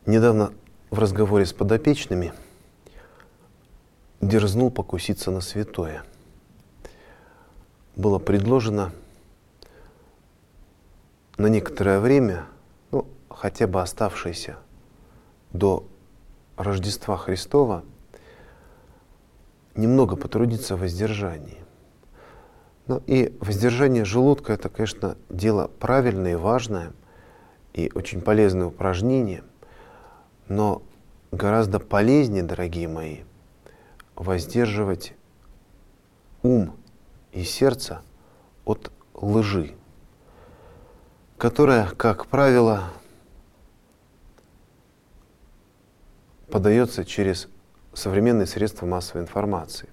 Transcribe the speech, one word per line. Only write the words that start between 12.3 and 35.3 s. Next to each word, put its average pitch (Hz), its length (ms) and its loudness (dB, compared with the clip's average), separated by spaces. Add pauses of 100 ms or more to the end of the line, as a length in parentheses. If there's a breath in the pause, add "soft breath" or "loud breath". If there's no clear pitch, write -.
ну, 139 160 -4 (200)
хотя - 380 -4
бы 92 160 0
оставшееся - 760 -6 (920 soft breath)
до 95 320 0 (760)
Рождества 98 600 -4
Христова, 95 680 0 (1900 soft breath)
немного 117 420 4
потрудиться 110 640 -2
в 90 40 -4
воздержании. 92 760 -4 (1300 soft breath)
Ну 127 220 -4
и 131 320 2
воздержание 117 680 2
желудка — 127 480 2
это, 101 160 -6
конечно, - 480 -6 (100)
дело 101 520 0
правильное 117 540 2
и - 20 0
важное, 101 580 -2 (800 soft breath)
и 85 220 -4
очень 90 260 -8
полезное 98 460 4
упражнение, 95 760 -2 (1040 loud breath)
но 104 340 0 (480)
гораздо 101 480 0
полезнее, 107 640 2
дорогие 85 460 -6
мои, 80 300 -10 (960 soft breath)
воздерживать 98 1000 -2 (1300)